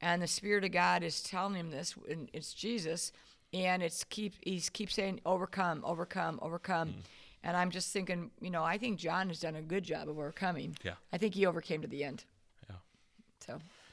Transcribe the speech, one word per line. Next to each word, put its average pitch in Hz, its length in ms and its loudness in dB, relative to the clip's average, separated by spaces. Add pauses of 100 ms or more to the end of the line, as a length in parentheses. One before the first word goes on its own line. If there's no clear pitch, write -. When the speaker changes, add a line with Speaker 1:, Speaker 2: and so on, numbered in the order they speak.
Speaker 1:
and 175 200 4
the 170 60 2
Spirit 202 360 2
of 185 80 2
God 180 320 6
is 160 200 0
telling 196 320 -2
him 170 140 -4
this, 156 260 -4 (140)
and 156 240 -6
it's - 200 -8
Jesus, 175 580 -2 (420)
and 185 300 4
it's - 200 0
keep, 208 300 -4 (100)
he's 185 280 0
keeps - 240 -4
saying, 196 300 0
"Overcome, 180 600 2
overcome, 170 560 0
overcome." 165 480 0
Speaker 2:
Mm. 95 140 -8 (400)
Speaker 1:
And 175 140 0
I'm 180 140 4
just 180 220 -2
thinking, 185 380 -2 (100)
you 185 80 -4
know, 165 140 2
I 170 160 4
think 214 200 0
John 170 300 2
has 160 100 -4
done 160 160 -2
a 156 60 -6
good 175 220 0
job 156 260 -2
of 151 80 -4
overcoming. 165 680 -2
Speaker 2:
Yeah. 87 120 -4 (180)
Speaker 1:
I 180 60 2
think 196 160 2
he 196 100 4
overcame 165 380 2
to 151 40 -4
the 139 160 -2
end. 131 220 -6 (440)
Speaker 2:
Yeah. 95 60 -12 (680)
Speaker 1:
So 135 140 -8 (340)